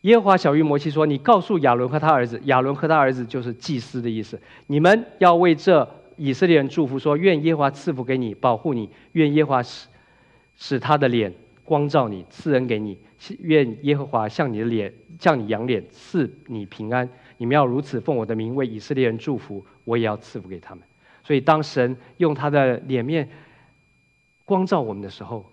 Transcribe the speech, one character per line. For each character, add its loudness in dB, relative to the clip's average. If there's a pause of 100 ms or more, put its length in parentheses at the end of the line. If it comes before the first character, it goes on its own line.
耶 6
和 0
华 6
小 2
谕 4
摩 0
西 -4
说 0
：“你 0
告 4
诉 -2
亚 4
伦 0
和 -4
他 0
儿 2
子。” -10
亚 4
伦 -2
和 -4
他 2
儿 2
子 -8
就 -8
是 -8
祭 -8
司 -10
的 -6
意 -6
思。 -16 (280)
“你 0
们 6 (140)
要 6
为 4
这 4 (280)
以 -2
色 2
列 6
人 2
祝 -2
福， -6
说， 0
愿 2
耶 2
和 0
华 2
赐 -6
福 -6
给 -2
你， -4
保 2
护 -4
你， -4 (240)
愿 2
耶 4
和 -4
华 0
使， -16 (680)
使 -4
他 2
的 2
脸 0 (300)
光 0
照 2
你， -10
赐 -4
恩 0
给 -2
你， -8 (440)
愿 2
耶 0
和 -6
华 -2
向 -4
你 -6
的 -4
脸， -4 (260)
向 2
你 -6
扬 -4
脸， -2
赐 -4 (140)
你 -10
平 -10
安。 -2 (280)
你 -8
们 -2
要 4
如 -2
此 -8
奉 -2
我 -2
的 -6
名 -6
为 -2
以 -8
色 -8
列 2
人 -2
祝 -6
福， -14 (200)
我 -2
也 0
要 -2
赐 -16
福 -18
给 -16
他 -20
们。” -20 (420)
所 0
以 2
当 4
神 -2 (220)
用 2
他 -4
的 2
脸 -4
面 -4 (1160)
光 0
照 0
我 -6
们 -10
的 -12
时 -18
候， -12